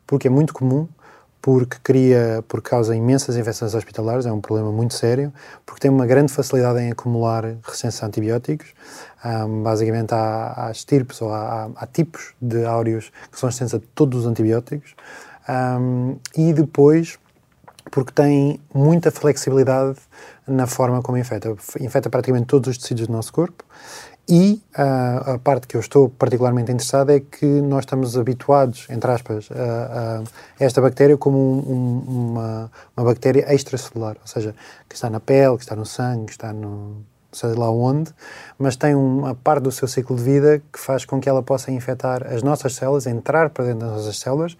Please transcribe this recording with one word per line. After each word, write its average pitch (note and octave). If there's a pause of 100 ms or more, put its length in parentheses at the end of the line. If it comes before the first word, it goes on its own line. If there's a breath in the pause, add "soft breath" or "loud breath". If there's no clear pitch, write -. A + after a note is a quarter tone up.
Porque C#3
é B2
muito D3
comum, C3 (540 soft breath)
porque B2+
cria, B2
porque -
causa A#2
imensas B2
infecções A2+
hospitalares, A2+
é A#2+
um G#2+
problema G#2+
muito A#2
sério, C3+ (320 loud breath)
porque -
tem C#3
uma C3
grande C3+
facilidade B2
em A#2+
acumular A2+ (200)
resistência -
a -
antibióticos. A#2 (480 loud breath)
Ah, A2+
basicamente A2
há, A2+
há A2+
estirpes B2
ou A2
há, A2
há, A2
há -
tipos -
de A#2
aureus A2+ (180 loud breath)
que -
são C3
resistentes A#2+
a G#2+ (120)
todos B2+
os A#2
antibióticos. A#2 (500 loud breath)
Ah, B2+ (580)
e D#3+
depois, D3 (760)
porque B2+
tem C#3+ (120)
muita D#3
flexibilidade C3+ (480 loud breath)
na C3
forma B2
como B2
infecta. A2+ (240)
Infecta C3
praticamente B2
todos C3
os B2
tecidos A2+
do A2+
nosso A2+
corpo - (640 loud breath)
e, F#3+ (140)
ah, C3
a A#2+
parte C3+
que -
eu -
estou C3
particularmente B2
interessado C#3
é C#3
que -
nós C#3+
estamos C3
habituados, B2+
entre B2
aspas, A2+
a, A#2+
a -
esta B2+
bactéria C#3
como C#3
um, C3+
um, B2
uma, A2+ (260 loud breath)
uma A#2+
bactéria C3+
extracelular, A2+
ou -
seja, G#2+ (360 loud breath)
que -
está A#2
na A2
pele, C3+
que -
está G#2+
no A2
sangue, A#2+
que G#2
está A2+
no G#2 (260)
sei A#2
lá A#2
onde, B2+ (480 loud breath)
mas C3+
tem D3
uma C3+
parte C#3+
do C3
seu B2
ciclo B2+
de A#2+
vida C#3+ (100)
que -
faz C3+
com C3+
que B2+
ela C3+
possa C3
infectar B2+
as A#2
nossas C#3
células, C3+
entrar C#3+
para C3
dentro A#2
das G#2+
nossas G#2+
células, D#3+